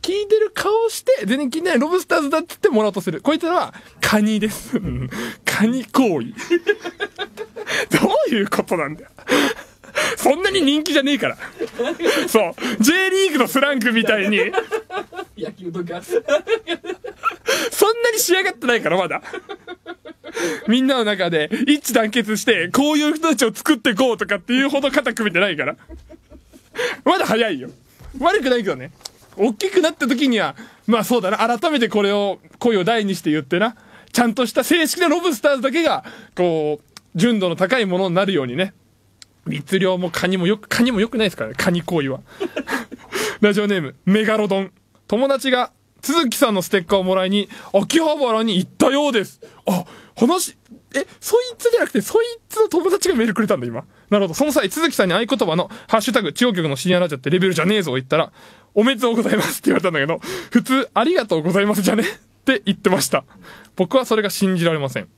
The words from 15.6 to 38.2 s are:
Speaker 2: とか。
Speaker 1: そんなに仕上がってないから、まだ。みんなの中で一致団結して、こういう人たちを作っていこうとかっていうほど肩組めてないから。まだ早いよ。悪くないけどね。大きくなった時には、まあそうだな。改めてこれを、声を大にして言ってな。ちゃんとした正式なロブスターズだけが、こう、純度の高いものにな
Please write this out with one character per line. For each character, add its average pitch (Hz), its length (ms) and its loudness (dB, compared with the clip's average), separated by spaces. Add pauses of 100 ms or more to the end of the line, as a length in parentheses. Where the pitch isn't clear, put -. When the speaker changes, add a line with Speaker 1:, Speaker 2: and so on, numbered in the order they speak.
Speaker 2:
と 175 120 -8
か。 175 180 -10 (1700)
Speaker 1:
そ - 160 2
ん 466 160 0
な 466 100 2
に 440 60 -4
仕 349 160 0
上 381 80 2
が 381 100 0
っ - 20 -10
て - 120 -8
な 240 80 2
い 202 80 0
か 151 80 0
ら、 170 60 0
ま 180 120 -2
だ。 147 140 -6 (1400)
み 233 140 2
ん 262 60 0
な 269 100 2
の 233 80 0
中 190 260 -2
で 156 200 0 (160)
一 285 260 0
致 - 20 -6
団 220 160 2
結 214 260 0
し 202 80 -6
て、 180 280 2
こ 294 200 4
う 302 60 2
い 302 120 2
う 311 60 0
人 320 120 0
た 302 80 4
ち 240 80 2
を 220 100 0
作 - 200 2
っ 240 40 -2
て 254 120 0
い 214 40 0
こ 247 180 2
う 208 40 -2
と 208 100 -6
か 202 100 -2
っ 196 40 -6
て 240 120 -4
い 262 120 4
う 277 60 0
ほ 277 100 0
ど 269 100 0
肩 262 240 2
組 214 160 -2
め - 20 -12
て 165 80 2
な 202 100 2
い 160 60 -4
か 143 80 -4
ら。 143 120 -6 (1300)
ま 349 140 4
だ - 80 -2
早 220 240 0
い 131 100 -6
よ。 120 80 -12 (500)
悪 359 240 2
く 254 80 0
な 247 60 2
い 240 60 -2
け - 60 -4
ど 147 80 -2
ね。 127 160 -14 (440)
大 220 180 2
き 381 160 -4
く 370 100 2
な 320 100 4
っ 330 40 -12
た 294 120 -2
時 254 220 2
に 233 120 2
は、 151 140 -2 (320)
ま 226 140 2
あ 202 40 -2
そ 247 140 2
う - 40 2
だ 185 80 0
な。 214 80 0 (200)
改 330 120 2
め 294 100 2
て 233 80 2
こ 208 140 0
れ 196 100 2
を、 202 260 0 (200)
声 233 180 2
を 180 80 2
大 220 200 2
に 190 100 0
し 165 80 -10
て 156 80 0
言 151 100 2
っ - 20 -10
て 170 160 -2
な。 226 180 0 (360)
ち - 80 0
ゃ 240 60 4
ん 220 80 0
と 254 120 0
し 220 60 -6
た 262 100 0
正 320 240 2
式 - 140 -4
な 349 80 4
ロ 320 120 2
ブ 339 140 0
ス 208 60 -8
タ 294 100 2
ー 277 60 2
ズ 240 60 -4
だ 262 80 0
け 320 120 0
が、 208 220 0 (300)
こ 160 480 0
う、 - 20 -20 (300)
純 214 260 2
度 185 80 0
の 170 80 -2
高 190 240 0
い 214 60 0
も 180 120 0
の 190 100 0
に 170 60 0
な 190 100 4